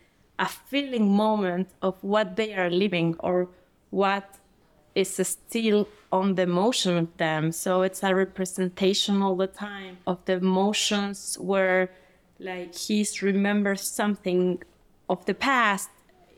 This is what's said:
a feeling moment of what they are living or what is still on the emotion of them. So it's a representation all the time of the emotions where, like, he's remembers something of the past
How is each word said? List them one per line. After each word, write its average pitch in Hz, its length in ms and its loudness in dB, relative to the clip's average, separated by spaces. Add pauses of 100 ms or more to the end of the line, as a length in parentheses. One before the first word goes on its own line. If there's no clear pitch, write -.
(380)
a 185 100 -2
feeling 254 680 -2
moment 196 540 0 (120)
of 190 220 -2
what 208 320 0
they 214 180 -4
are 185 160 0
living 175 500 0
or 180 280 0 (420)
what 196 460 -2 (580)
is 190 160 0 (180)
still 214 600 0 (240)
on 190 240 2
the 185 80 2
emotion 180 540 2
of 165 200 -2
them. 160 340 0
So 185 300 0
it's 185 220 -2
a 190 120 2
representation 190 1080 0
all 196 140 2
the 190 120 -2
time 190 500 -14 (100)
of 180 160 -4
the 190 100 0
emotions 196 1040 0
where, 185 500 2 (500)
like, 180 360 -10
he's 214 460 -2
remembers 202 600 0
something 180 840 0 (460)
of - 160 -2
the 202 80 0
past 233 560 0 (480)